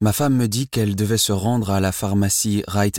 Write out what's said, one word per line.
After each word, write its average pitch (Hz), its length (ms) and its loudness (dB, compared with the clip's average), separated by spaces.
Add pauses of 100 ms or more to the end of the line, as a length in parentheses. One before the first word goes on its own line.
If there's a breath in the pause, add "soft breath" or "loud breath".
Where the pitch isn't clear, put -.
ma 104 120 4
femme 143 220 0
me 123 140 2
dit 120 200 -4
qu'elle 104 280 -2
devait 107 200 0
se - 140 0
rendre 104 400 0
à 98 80 2
la 95 140 0
pharmacie 101 760 0
Rite 101 320 0